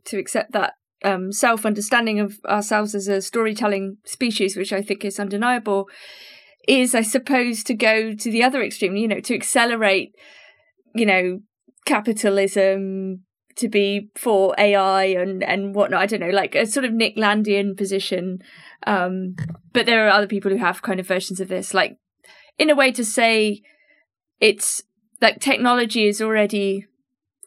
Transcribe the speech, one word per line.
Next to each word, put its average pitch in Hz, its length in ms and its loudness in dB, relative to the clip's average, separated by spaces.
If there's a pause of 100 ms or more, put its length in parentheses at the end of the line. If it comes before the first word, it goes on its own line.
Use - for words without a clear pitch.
to 208 120 -8
accept - 340 -4
that, - 220 0 (300)
um, 190 280 -2
self-understanding 214 880 0
of 208 260 -4
ourselves 208 480 0
as 196 140 -4
a 196 140 0
storytelling 208 840 -2
species, 214 500 -2
which 196 160 -4
I 202 100 -2
think 208 220 -6
is 202 160 -6
undeniable, 208 680 -2 (760)
is, 254 260 4
I 226 80 2
suppose, 247 600 0
to 254 100 -2
go 220 400 2
to 214 180 -6
the 226 120 0
other 262 180 2
extreme, 196 360 -4
you 226 100 0
know, - 140 -2
to - 120 -2
accelerate, 220 760 0 (840)
you 226 120 0
know, 185 340 2 (460)
capitalism, 196 1400 0 (320)
to 233 120 -4
be 202 480 0
for 196 420 2
A 202 180 4
I 190 300 2
and, 190 380 -2
and 196 300 -2
whatnot. 190 280 2
I 196 40 2
don't 208 140 -2
know, 175 100 -4
like, 190 260 0
a 233 100 2
sort 254 200 -2
of 226 80 -2
Nick 226 220 0
Landian 208 600 0
position. 190 640 -4 (460)
Um, 185 500 -2 (380)
but 233 120 2
there 226 200 4
are 208 60 6
other 202 160 4
people 202 240 -2
who 196 60 0
have 180 240 -2
kind 185 180 -4
of 185 80 -6
versions 185 320 -4
of 190 80 -6
this, 185 260 -8
like, 185 240 0 (600)
in 311 120 4
a 294 60 6
way 262 160 4
to 240 120 -4
say 220 580 2 (800)
it's, - 440 2 (380)
like, - 180 4
technology 240 680 2
is 208 140 -2
already 208 640 0 (600)